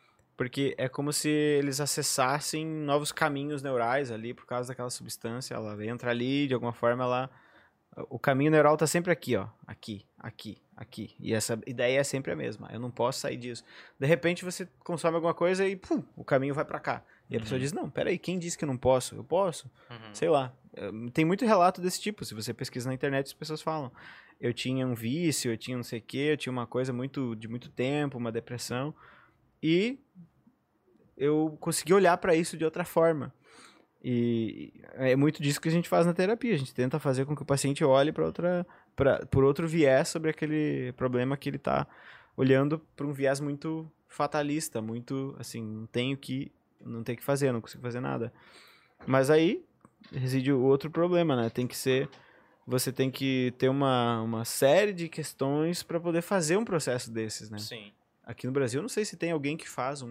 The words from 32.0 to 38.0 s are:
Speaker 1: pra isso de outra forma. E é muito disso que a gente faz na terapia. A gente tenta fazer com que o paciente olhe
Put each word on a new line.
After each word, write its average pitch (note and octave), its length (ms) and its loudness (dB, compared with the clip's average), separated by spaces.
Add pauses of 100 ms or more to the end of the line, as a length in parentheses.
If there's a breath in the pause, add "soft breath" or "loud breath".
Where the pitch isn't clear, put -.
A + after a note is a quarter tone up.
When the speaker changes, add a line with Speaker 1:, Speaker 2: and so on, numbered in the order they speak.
Speaker 1:
pra F3+ 180 2
isso E3+ 200 0
de D#3 80 -4
outra E3 220 -2
forma. D#3+ 480 2 (720 loud breath)
E A#2+ 680 0 (220)
é C3 220 2
muito D3 280 2
disso C#3+ 160 0
que - 80 -4
a D#3+ 40 2
gente E3+ 180 2
faz F3+ 160 6
na E3+ 80 4
terapia. G#3+ 400 2
A D#3 40 4
gente C3+ 160 -4
tenta B2+ 260 0
fazer C3+ 260 0
com D3 100 -2
que - 60 -4
o C3+ 40 -10
paciente C#3 380 0
olhe C#3 300 6